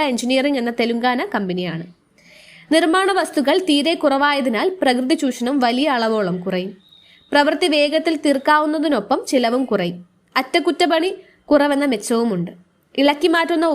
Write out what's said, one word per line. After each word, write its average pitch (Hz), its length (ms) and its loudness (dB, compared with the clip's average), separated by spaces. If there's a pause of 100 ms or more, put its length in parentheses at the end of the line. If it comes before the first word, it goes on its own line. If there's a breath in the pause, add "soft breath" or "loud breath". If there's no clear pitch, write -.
(120)
എഞ്ചിനീയറിംഗ് 262 500 0
എന്ന 240 180 -4
തെലുങ്കാന 240 540 0
കമ്പനിയാണ്. 180 520 -4 (880 loud breath)
നിർമ്മാണ 349 320 2 (120)
വസ്തുക്കൾ 311 380 0 (120)
തീരെ 294 240 2 (100)
കുറവായതിനാൽ 277 680 0 (120)
പ്രകൃതി 254 400 2
ചൂഷണം 262 440 -2
വലിയ 254 320 0
അളവോളം 214 480 -2
കുറയും. 185 260 -4 (600 soft breath)
പ്രവൃത്തി 294 440 2
വേഗത്തിൽ 311 400 0 (100)
തീർക്കാവുന്നതിനൊപ്പം 302 1000 0
ചിലവും 247 440 0
കുറയും. 175 280 -2 (360)
അറ്റകുറ്റപ്പണി 339 760 0 (400 loud breath)
കുറവെന്ന 285 420 2
മെച്ചവുമുണ്ട്. 214 580 -2 (520)
ഇളക്കി 294 320 2
മാറ്റുന്ന 330 400 0